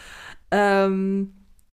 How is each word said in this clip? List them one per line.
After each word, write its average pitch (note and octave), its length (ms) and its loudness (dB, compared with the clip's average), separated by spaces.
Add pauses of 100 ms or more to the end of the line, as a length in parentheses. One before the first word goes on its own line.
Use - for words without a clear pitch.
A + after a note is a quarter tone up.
(520)
Ähm, G3 840 2 (420)